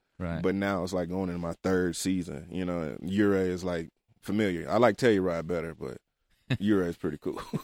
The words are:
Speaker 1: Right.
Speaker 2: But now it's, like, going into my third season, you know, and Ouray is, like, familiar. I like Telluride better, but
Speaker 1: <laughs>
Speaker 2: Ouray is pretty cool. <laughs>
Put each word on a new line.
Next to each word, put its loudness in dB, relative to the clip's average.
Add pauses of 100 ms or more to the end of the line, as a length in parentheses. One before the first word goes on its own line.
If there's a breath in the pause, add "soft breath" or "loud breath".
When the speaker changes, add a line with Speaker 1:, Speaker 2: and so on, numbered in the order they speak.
(200)
Speaker 1:
Right. -4
Speaker 2:
But 4
now 0
it's, -4
like, -2
going -2
into -4
my -4 (100)
third 2
season, -4
you -4
know, -2
and -6
Ouray 4
is, -4
like, -4 (320)
familiar. 0
I 2
like 6
Telluride 2
better, -4
but -10 (520)
Speaker 1:
<laughs> -2
Speaker 2:
Ouray 4
is -6
pretty -4
cool. -6
<laughs> -18 (120)